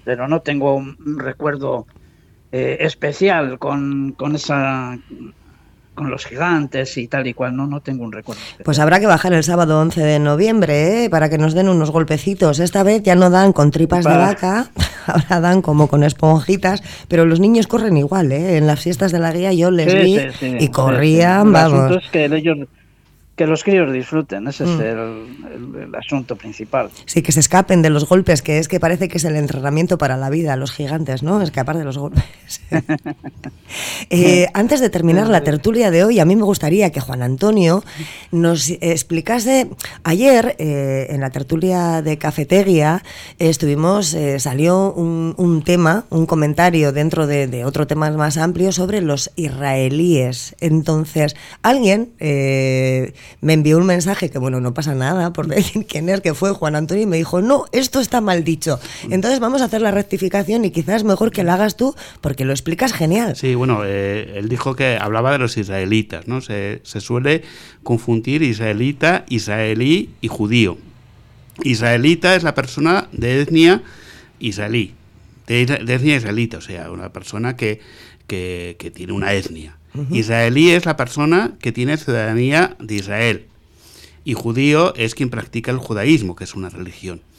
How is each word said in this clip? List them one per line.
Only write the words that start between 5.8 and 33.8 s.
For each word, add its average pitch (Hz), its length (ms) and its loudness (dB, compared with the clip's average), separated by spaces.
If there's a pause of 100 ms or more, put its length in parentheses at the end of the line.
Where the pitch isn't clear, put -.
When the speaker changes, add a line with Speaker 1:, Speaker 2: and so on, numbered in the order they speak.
Speaker 1:
con 143 160 -8
los 131 140 -10
gigantes 143 720 -4
y 120 120 -6
tal 135 180 -4
y 120 80 -6
cual, 123 200 -4
no, 135 120 -4
no 143 160 -6
tengo 127 220 -8
un 110 80 -10
recuerdo 107 280 -12
especial. - 240 -18
Speaker 2:
Pues 147 140 0
habrá 156 220 4
que 214 60 2
bajar 180 280 4
el 160 100 4
sábado 165 340 2
once 165 220 0
de 151 200 4
noviembre, 170 840 2
¿eh? 214 60 -2
Para 156 180 2
que 156 80 0
nos 156 180 2
den 190 140 4
unos 160 220 2
golpecitos. 156 680 0
Esta 180 240 2
vez 208 180 4
ya 190 120 4
no 180 140 8
dan 185 240 6
con 147 200 4
tripas 165 340 2
de 151 60 6
Speaker 1:
Va. 170 40 6 (120)
Speaker 2:
vaca, 202 420 -2 (180)
<laughs> - 180 -16
ahora 170 340 0
dan 180 200 4
como 151 280 4
con 147 140 4
esponjitas, 160 800 2 (260)
pero 165 180 4
los 165 140 4
niños 226 260 4
corren 226 320 2
igual, 143 340 2
¿eh? 165 240 0
En 151 100 4
las 147 140 2
fiestas 170 320 0
de 170 60 0
la 165 140 0
guía 185 200 0
yo 175 180 4
les 170 220 4
Speaker 1:
Sí, 190 60 4
Speaker 2:
vi 190 200 4
Speaker 1:
sí, 135 80 0 (140)
sí, 135 60 -4 (100)
Speaker 2:
y - 40 -2
Speaker 1:
sí, 143 80 2
Speaker 2:
corrían, 156 720 4
Speaker 1:
sí. 208 60 6
El 202 40 8
Speaker 2:
vamos. 160 280 6
Speaker 1:
asunto 135 260 4
es - 40 -20
que 156 140 2
ellos, 156 320 0 (800)
que 160 100 0
los 156 180 0
críos 180 280 2
disfruten, 127 560 -4
ese 147 160 -6
es 175 60 0
Speaker 2:
Mm. 165 100 0
Speaker 1:
el, 110 80 -2 (880)
el, - 120 -12
el - 60 -14
asunto 127 420 -6
principal. 110 520 -6 (160)
Speaker 2:
Sí, - 180 -2
que 160 100 0
se 160 80 2
escapen 180 420 2
de 156 80 4
los 147 180 2
golpes, 180 320 2
que 151 180 -2
es 160 100 -2
que 180 120 -2
parece 170 280 -2
que 175 100 -6
es 151 60 -4
el 156 120 -2
entrenamiento 147 640 -2
para 135 180 -2
la 135 140 -4
vida, 151 260 -2
los 131 160 -6
gigantes, 139 500 -6
¿no? 196 200 0
Escapar 151 340 -4
de 160 80 -4
los 139 140 -6
golpes. 143 260 -2 (460)
<laughs> 160 120 -2 (1300)